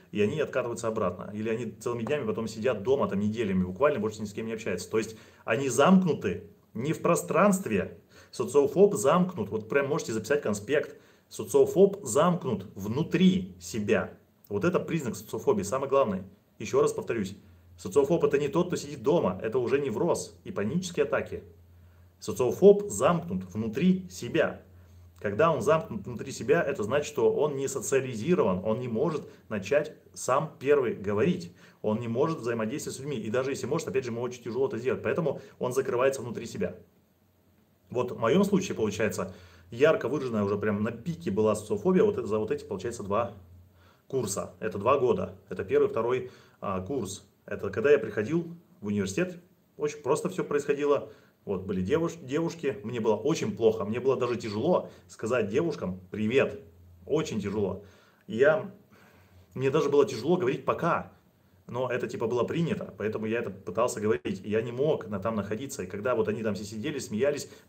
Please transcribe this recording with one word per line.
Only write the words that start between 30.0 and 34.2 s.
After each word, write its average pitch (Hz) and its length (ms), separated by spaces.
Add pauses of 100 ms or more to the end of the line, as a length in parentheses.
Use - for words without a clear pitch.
сам 147 440
первый 131 380
говорить, 104 580 (280)
он 107 180
не 120 80
может 147 320
взаимодействовать 113 560
с 113 60
людьми, 139 160
и 110 120
даже 131 220
если 123 140
может, 151 240
опять 131 160
же, 120 60
ему 117 100